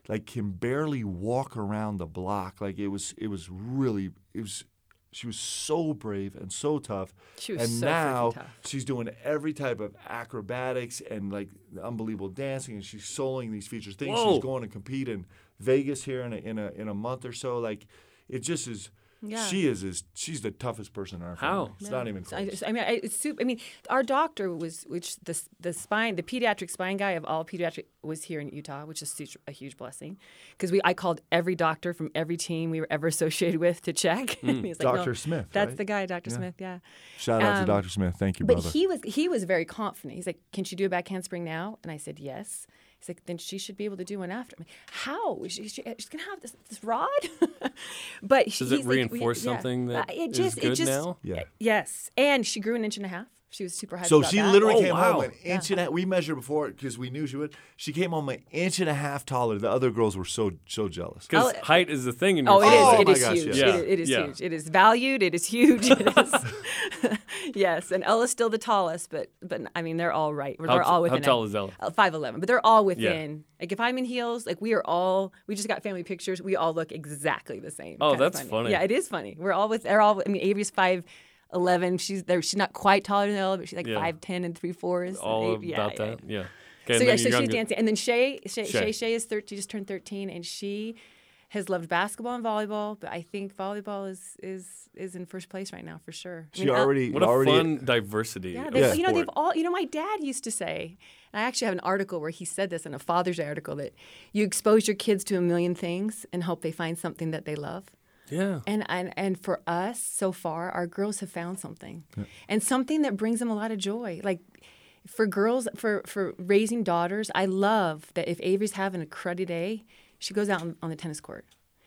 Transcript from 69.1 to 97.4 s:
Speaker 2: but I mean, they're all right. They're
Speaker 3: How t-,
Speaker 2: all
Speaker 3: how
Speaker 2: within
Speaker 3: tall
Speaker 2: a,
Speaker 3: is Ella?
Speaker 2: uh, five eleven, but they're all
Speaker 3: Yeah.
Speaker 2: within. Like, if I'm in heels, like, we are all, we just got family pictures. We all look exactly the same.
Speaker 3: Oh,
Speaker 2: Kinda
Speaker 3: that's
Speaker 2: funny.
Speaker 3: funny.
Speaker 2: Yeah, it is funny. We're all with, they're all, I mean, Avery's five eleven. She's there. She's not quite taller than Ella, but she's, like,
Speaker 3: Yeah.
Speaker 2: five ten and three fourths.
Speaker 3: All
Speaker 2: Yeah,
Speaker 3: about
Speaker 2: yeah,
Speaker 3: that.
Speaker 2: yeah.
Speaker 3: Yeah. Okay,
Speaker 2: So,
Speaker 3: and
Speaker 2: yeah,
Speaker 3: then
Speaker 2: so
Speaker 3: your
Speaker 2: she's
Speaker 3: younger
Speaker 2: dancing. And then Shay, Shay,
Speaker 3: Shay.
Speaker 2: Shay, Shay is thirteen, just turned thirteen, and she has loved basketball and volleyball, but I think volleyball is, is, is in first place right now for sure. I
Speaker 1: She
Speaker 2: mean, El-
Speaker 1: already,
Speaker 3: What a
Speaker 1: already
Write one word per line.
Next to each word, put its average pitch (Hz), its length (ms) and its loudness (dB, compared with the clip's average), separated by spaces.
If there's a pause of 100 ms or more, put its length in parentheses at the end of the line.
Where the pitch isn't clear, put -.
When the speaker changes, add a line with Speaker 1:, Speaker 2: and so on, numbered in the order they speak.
Speaker 2:
but - 220 -6 (140)
I 170 60 -2
mean, 165 140 -4
they're 170 160 0
all 151 220 0
right. 139 240 -6
They're 160 100 -4
Speaker 3:
How 127 100 6
t-, 175 60 2
Speaker 2:
all 175 120 6
Speaker 3:
how 170 60 4
Speaker 2:
within 156 200 2
Speaker 3:
tall 127 200 4
Speaker 2:
a, 107 40 -2
Speaker 3:
is 101 80 -6
Ella? 98 240 -2
Speaker 2:
uh, - 120 -4
five 185 220 4
eleven, 143 280 -6
but 185 80 -4
they're 247 180 4
all 220 160 10
Speaker 3:
Yeah. 196 40 6
Speaker 2:
within. 165 580 0 (160)
Like, 170 120 -6
if 190 80 -6
I'm 247 180 0
in 254 60 0
heels, 240 420 -4
like, 170 140 -4
we 220 140 0
are 202 100 2
all, 185 480 2 (140)
we 208 80 -4
just 208 140 -6
got - 140 -2
family 190 200 -6
pictures. 180 400 -6
We 190 140 0
all 160 180 2
look 160 180 -2
exactly 147 680 -6
the - 100 -12
same. - 300 -14
Speaker 3:
Oh, 147 100 4
Speaker 2:
Kinda 131 140 4
Speaker 3:
that's 180 160 2
Speaker 2:
funny. 117 100 -8
Speaker 3:
funny. 113 220 0
Speaker 2:
Yeah, 170 100 2
it 190 80 2
is 311 180 0
funny. 151 300 -6
We're 185 140 0
all 196 160 2
with, 220 160 -2
they're 214 160 6
all, 208 260 6
I - 20 -4
mean, 202 140 0
Avery's 202 280 2
five 185 340 2 (500)
eleven. 180 440 4
She's 190 260 -4
there. 180 180 2
She's - 140 -2
not 202 160 0
quite 196 320 4
taller 202 240 2
than 208 80 0
Ella, 190 220 0
but 175 100 -10
she's, 190 80 -10
like, 175 100 -6
Speaker 3:
Yeah. - 140 0
Speaker 2:
five 165 200 -4
ten 180 240 -4
and 170 140 -6
three 180 140 -6
fourths. 180 460 -4
Speaker 3:
All 113 440 0
Speaker 2:
Yeah, 170 140 -6
Speaker 3:
about 104 220 0
Speaker 2:
yeah, 107 80 -2
Speaker 3:
that. 113 220 -6
Speaker 2:
yeah. 107 100 -4
Speaker 3:
Yeah. - 20 -4
Okay, 92 60 -6
Speaker 2:
So, - 0 -
Speaker 3:
and - 20 -12 (400)
Speaker 2:
yeah, 120 80 4
Speaker 3:
then - 20 6
Speaker 2:
so 123 60 6
Speaker 3:
your 123 140 6
Speaker 2:
she's 120 140 2
Speaker 3:
younger 117 200 2
Speaker 2:
dancing. 226 260 -2
And 220 100 4
then 214 80 2
Shay, 254 500 2
Shay, 208 180 -6
Speaker 3:
Shay. 202 160 0
Speaker 2:
Shay, 214 120 0
Shay 226 220 -2
is 226 120 -2
thirteen, 214 300 -6
just 196 140 -10
turned 202 160 -8
thirteen, 196 440 -8
and 170 140 -10
she 208 520 -6 (540)
has 196 180 -6
loved 170 200 -2
basketball 208 460 -2
and 240 100 -8
volleyball, 214 540 -4
but - 120 -12
I 170 120 -8
think 196 340 -10
volleyball 196 540 -8
is, - 320 -16
is, 185 520 -14
is 185 200 -12
in 180 120 -10
first 180 220 -14
place 190 240 -10
right - 120 -16
now 160 200 -14
for 170 60 -16
sure. 165 420 -14
I - 40 -14
Speaker 1:
She 180 80 -4
Speaker 2:
mean, 135 100 4
El- 123 60 4
Speaker 1:
already, 135 320 4
Speaker 3:
What 139 100 4
a - 40 6
Speaker 1:
already 135 260 6